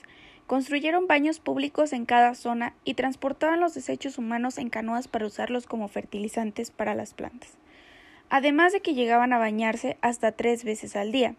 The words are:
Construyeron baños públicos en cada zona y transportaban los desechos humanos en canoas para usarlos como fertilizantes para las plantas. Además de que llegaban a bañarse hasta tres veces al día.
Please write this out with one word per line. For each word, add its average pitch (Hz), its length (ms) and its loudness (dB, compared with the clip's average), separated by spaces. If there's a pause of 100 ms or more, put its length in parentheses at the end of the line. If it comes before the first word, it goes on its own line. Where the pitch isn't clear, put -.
(480)
Construyeron 294 600 0
baños 302 320 2
públicos 285 540 0
en 240 120 -4
cada 240 300 6
zona 240 380 -4 (100)
y 254 120 -4
transportaban 269 640 0
los 339 140 2
desechos 269 440 -8
humanos 233 400 -4
en 240 120 -6
canoas 226 380 -4
para 220 180 -4
usarlos 226 420 -6
como 220 200 -6
fertilizantes 208 840 -6
para 214 240 -4
las 214 180 -8
plantas. - 380 -14 (760)
Además 294 440 4
de 403 80 2
que 349 120 -2
llegaban 240 380 4
a 247 60 4
bañarse 220 640 -2
hasta 233 300 0
tres 233 320 0
veces 214 320 -6
al 208 160 -4
día. 233 280 2